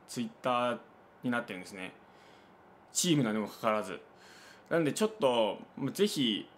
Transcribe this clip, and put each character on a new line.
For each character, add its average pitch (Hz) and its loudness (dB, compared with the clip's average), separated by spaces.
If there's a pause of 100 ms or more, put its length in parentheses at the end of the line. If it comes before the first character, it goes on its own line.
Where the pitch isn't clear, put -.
Twitter 123 -2 (440)
に 127 -2
な 120 0
っ 110 -6
て 110 -10
る 92 -8
ん 92 -12
で - -16
す 104 -14
ね。 92 -10 (1000)
チ 180 0
ー 151 6
ム 127 4
な 107 2
に 110 0
も 104 -2
か - -14
か 120 -6
わ 110 6
ら 107 0
ず。 92 -8 (680)
な 165 2
ん 165 2
で 135 2
ち 214 -2
ょ 214 6
っ 214 -8
と、 117 2 (340)
ぜ 202 2
ひ、 120 0